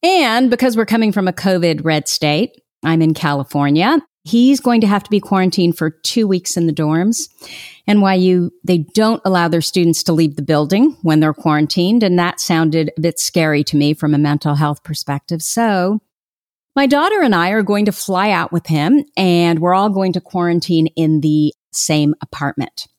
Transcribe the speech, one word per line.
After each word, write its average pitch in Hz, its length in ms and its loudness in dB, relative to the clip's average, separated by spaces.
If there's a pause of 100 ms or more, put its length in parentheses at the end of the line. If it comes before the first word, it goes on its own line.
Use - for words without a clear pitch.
And 262 460 2
because 240 300 0
we're 226 80 0
coming 220 260 0
from 190 160 0
a 180 60 -2
covid 170 500 0
red 156 240 -2
state, 151 440 -2 (300)
I'm 165 200 2
in 160 100 2
California. 147 880 0 (260)
He's 247 360 2
going 240 220 2
to 220 40 2
have 202 180 2
to - 60 -8
be 208 100 2
quarantined 185 580 0
for 160 100 -2
two - 380 -4
weeks 185 320 -4
in 170 80 0
the 160 60 0
dorms. 165 560 -2 (580)
N 208 160 4
Y 190 120 2
U, 180 360 2 (120)
they 180 160 0
don't 214 460 -2
allow 180 240 0
their 165 140 0
students 165 400 0
to 175 100 -2
leave 156 240 0
the 147 60 -8
building 160 580 0
when 156 200 2
they're 156 120 2
quarantined, 170 680 0
and 180 160 2
that 175 200 -2
sounded 160 600 0
a - 20 -6
bit 165 180 -2
scary 156 460 0
to - 120 -4
me 147 180 2
from 151 180 -2
a 147 60 2
mental 147 360 0
health 147 280 -2
perspective. 151 580 -8
So 208 600 -2 (760)
my 277 100 2
daughter 330 360 2
and 226 120 2
I 175 160 0
are 214 120 0
going 208 240 0
to 202 60 0
fly 196 380 -2
out 175 220 -2
with 170 140 -2
him, 160 360 2 (140)
and 170 440 2
we're 175 140 2
all 196 140 2
going 190 240 0
to 180 80 -4
quarantine 170 680 -2
in 156 340 0
the 151 320 0 (180)
same 151 480 0
apartment. - 680 -8 (120)